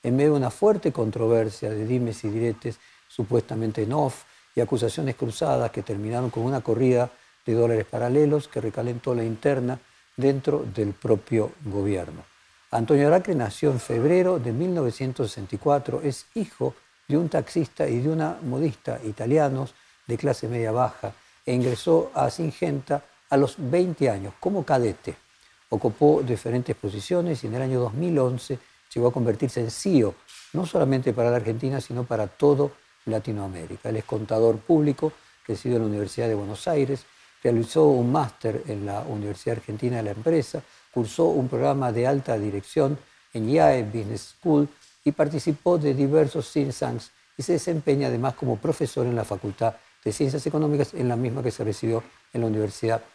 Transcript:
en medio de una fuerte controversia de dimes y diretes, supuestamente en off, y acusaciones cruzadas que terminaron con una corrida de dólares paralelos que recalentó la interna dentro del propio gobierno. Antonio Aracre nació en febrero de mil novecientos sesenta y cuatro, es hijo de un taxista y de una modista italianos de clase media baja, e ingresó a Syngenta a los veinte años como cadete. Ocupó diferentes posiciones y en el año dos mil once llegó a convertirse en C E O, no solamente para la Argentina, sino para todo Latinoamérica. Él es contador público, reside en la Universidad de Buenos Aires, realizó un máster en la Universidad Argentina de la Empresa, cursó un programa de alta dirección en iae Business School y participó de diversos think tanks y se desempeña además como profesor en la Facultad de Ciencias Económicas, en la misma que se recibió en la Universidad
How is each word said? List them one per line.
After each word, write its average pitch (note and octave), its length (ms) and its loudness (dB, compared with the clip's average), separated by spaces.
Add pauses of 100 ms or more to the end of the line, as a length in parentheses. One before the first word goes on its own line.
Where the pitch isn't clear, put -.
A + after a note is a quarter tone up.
en B2+ 140 0
medio C#3+ 140 4
de D3 80 4
una B2+ 120 0
fuerte G3+ 420 2
controversia A2+ 760 0
de G#2+ 160 -4
dimes A#2+ 400 -2
y G#2+ 60 -2
diretes, A2+ 480 -4 (280)
supuestamente A2+ 760 -2
en A2 100 -2
off, C#3+ 320 -2 (300)
y A#2+ 80 2
acusaciones A#2+ 520 -2
cruzadas B2+ 560 -2
que G#2+ 120 -8
terminaron A2+ 480 -4
con A2+ 140 -4
una C3 180 -2
corrida A#2+ 480 4 (340)
de A#2 80 -2
dólares A2+ 320 2
paralelos C#3+ 640 2
que - 140 -6
recalentó A#2+ 520 -4
la A#2 100 0
interna B2 540 0 (380)
dentro C#3 480 2 (100)
del G#2 200 -2
propio A2 580 0 (140)
gobierno. G2 580 -4 (460)
Antonio C#3 380 4
Aracre F3+ 260 4
nació C3 380 0
en B2 60 -2
febrero E3+ 600 2
de A#2+ 140 -4
mil F3 220 -2
novecientos B2+ 540 -2
sesenta G2+ 280 -8
y - 20 -8
cuatro, C#3+ 420 0
es C#3+ 240 -4 (100)
hijo C3 400 -4 (320)
de C#3+ 120 2
un E3+ 100 0
taxista D3+ 580 -2
y A#2+ 140 0
de C#3 80 0
una D#3+ 320 -2
modista B2+ 640 -4
italianos C3+ 680 0 (320)
de A#2 100 -2
clase C3 320 -4
media A#2 240 -2
baja, A#2+ 400 -2 (320)
e B2+ 80 -2
ingresó B2+ 600 2
a C3 160 2
Syngenta D3 760 -4 (240)
a C#3 80 2
los C#3 220 2
veinte D#3+ 500 0
años G2 320 -4
como F#3+ 240 -2
cadete. A#2 500 0 (540)
Ocupó D3 540 4
diferentes B2 540 -2
posiciones C#3 680 -2
y A#2+ 60 -8
en G#2+ 80 -6
el C3 60 -2
año C3 180 0
dos A#2 120 -2
mil E3 280 -2
once B2+ 360 -2 (380)
llegó A#2+ 140 4
a B2 40 4
convertirse A#2+ 480 0
en A#2 120 -4
C F3+ 260 2
E A2+ 60 8
O, F#2+ 100 0 (380)
no F3 120 -2
solamente C3+ 480 2
para A#2 160 2
la B2 100 2
Argentina, A#2+ 420 -2
sino B2 240 -6
para A2 240 -4
todo C#3+ 420 2 (340)
Latinoamérica. G2+ 840 -6
Él A2 80 -2
es G#2+ 80 -6
contador A2+ 540 2
público, D3+ 540 2 (320)
reside A#2+ 300 -2
en A#2 60 2
la A2 80 0
Universidad G#2 400 -4
de A2 80 0
Buenos G2+ 320 -6
Aires, C#3 360 0 (380)
realizó A#2+ 460 4
un B2 240 4
máster A#2+ 560 -2
en G#2 180 -6
la G2+ 140 -6
Universidad A2 560 -6
Argentina A#2+ 400 -4
de A2+ 80 -4
la G2+ 80 -4
Empresa, D3 500 0 (320)
cursó B2 300 0
un C#3+ 240 2
programa C3 420 0
de A#2 160 2
alta C3+ 320 0
dirección G#2+ 580 0 (360)
en A2 180 -2
iae D3 320 6
Business G#2+ 560 -8
School D3 300 2 (340)
y D3 80 2
participó D#3 680 0
de D3 160 2
diversos C#3+ 580 2
think C#3 240 0
tanks A#2+ 340 -6 (260)
y C#3+ 60 -8
se F3 120 0
desempeña D3 520 0
además B2 280 0
como A#2+ 220 -2
profesor C#3+ 480 -2
en A#2+ 120 0
la A2+ 80 -2
Facultad G#2 500 -4 (300)
de G#2+ 80 -2
Ciencias C#3 340 -2
Económicas, D3 480 0
en C3 140 0
la A#2+ 80 0
misma B2+ 260 -2
que A#2+ 80 0
se - 140 -8
recibió A2+ 400 -2 (280)
en A#2+ 100 -2
la A2+ 40 0
Universidad A2 560 -2 (120)